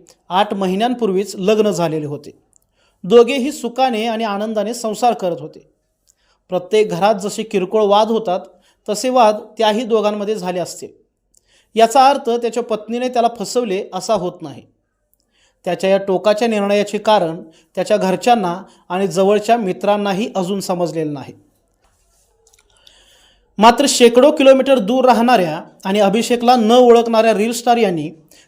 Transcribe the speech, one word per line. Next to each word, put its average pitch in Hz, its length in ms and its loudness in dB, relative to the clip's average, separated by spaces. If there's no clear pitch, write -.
आठ 202 240 0
महिन्यांपूर्वीच 202 800 -2
लग्न 208 360 0
झालेले 160 340 -4
होते. 143 320 -14
दोघेही 233 480 4
सुखाने 240 560 -4
आणि 226 160 -4
आनंदाने 208 500 -4
संसार 233 400 -2
करत 170 280 -6
होते. - 260 -18
प्रत्येक 185 380 0
घरात 185 260 0
जसे 202 280 -8
किरकोळ 208 400 -2
वाद 208 240 2
होतात 208 320 -4
तसे 208 220 -4
वाद 226 320 2
त्याही 214 260 0
दोघांमध्ये 208 520 -2
झाले 180 240 -6
असतील. - 300 -10
याचा 226 340 4
अर्थ 277 220 -2
त्याच्या 233 320 -4
पत्नीने 233 440 -6
त्याला 240 200 0
फसवले 202 440 -4
असा 185 200 -4
होत 180 280 -6
नाही. 139 200 -16
त्याच्या 180 240 -2
या 196 80 4
टोकाच्या 208 500 0
निर्णयाचे 202 500 -2
कारण 185 440 0
त्याच्या 185 220 -2
घरच्यांना 185 580 0
आणि 190 180 -2
जवळच्या 202 500 0
मित्रांनाही 202 800 -4
अजून 190 240 -4
समजलेलं 165 540 -6
नाही. 123 200 -14
मात्र 233 320 4
शेकडो 247 420 6
किलोमीटर 269 480 4
दूर 247 260 0
राहणाऱ्या 214 560 2
आणि 196 140 -2
अभिषेकला 233 560 2
न 220 160 2
ओळखणाऱ्या 233 600 6
रील 214 180 0
स्टार 240 260 0
यांनी 180 320 -2